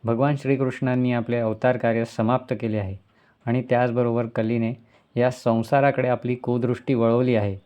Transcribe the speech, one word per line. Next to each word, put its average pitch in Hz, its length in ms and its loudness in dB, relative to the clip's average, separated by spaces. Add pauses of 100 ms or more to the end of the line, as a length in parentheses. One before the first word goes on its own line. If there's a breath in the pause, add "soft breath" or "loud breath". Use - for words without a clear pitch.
भगवान 120 320 0
श्रीकृष्णांनी 127 760 0
आपले 120 260 -2
अवतार 117 400 0
कार्य 113 280 0
समाप्त 120 560 -2
केले 110 160 -2
आहे 98 200 -6 (480 soft breath)
आणि 123 240 0
त्याचबरोबर 120 560 2
कलीने 113 480 -2 (420 soft breath)
या 123 160 2
संसाराकडे 131 760 2
आपली 123 280 -2
कुदृष्टी 123 580 -2
वळवली 120 420 2
आहे. 101 300 0